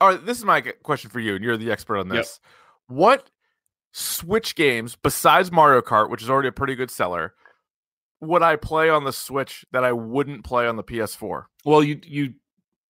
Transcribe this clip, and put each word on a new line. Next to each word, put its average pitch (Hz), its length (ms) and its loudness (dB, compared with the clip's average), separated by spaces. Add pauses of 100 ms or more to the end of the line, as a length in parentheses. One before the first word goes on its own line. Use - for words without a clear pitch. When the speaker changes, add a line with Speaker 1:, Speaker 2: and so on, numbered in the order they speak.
Speaker 1:
are, 185 140 6
this 226 240 -6
is 233 60 -12
my 165 160 2
g-, 120 100 -8 (100)
question 131 300 -6
for 123 80 -8
you, 110 160 -2
and 95 80 -6
you're 117 140 0
the 110 140 -6
expert 104 280 -4
on 90 80 -6
Speaker 2:
Yep. 104 80 -4
Speaker 1:
this. - 240 -4 (480)
What 196 420 2 (640)
Switch - 640 -6
games, 120 400 0
besides 170 560 2
Mario 147 300 6
Kart, 107 280 2
which 110 140 -8
is 113 60 -6
already 135 180 0
a 127 40 -4
pretty 135 220 -4
good 127 160 -6
seller, 87 460 -4 (840)
would 165 220 0
I 160 140 4
play 160 340 0
on 151 140 2
the 135 100 -4
Switch - 500 -8 (100)
that 127 100 0
I 127 80 2
wouldn't 120 520 -4
play 120 220 -2
on 117 100 -2
the 107 60 -8
P 117 180 -8
S 107 140 -4
four? 87 360 -10 (160)
Speaker 2:
Well, 147 180 6
you, 147 200 -2
you, 139 300 -6 (560)